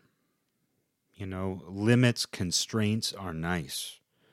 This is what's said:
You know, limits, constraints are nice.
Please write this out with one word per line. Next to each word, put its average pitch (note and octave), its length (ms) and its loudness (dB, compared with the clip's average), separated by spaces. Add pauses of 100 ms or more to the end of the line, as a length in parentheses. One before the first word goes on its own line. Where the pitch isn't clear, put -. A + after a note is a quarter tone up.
(1160)
You G2 120 -10
know, F#2+ 400 -6
limits, A#2 600 4
constraints G#2+ 840 -2
are F#2+ 200 -10
nice. D#2+ 640 -4 (360)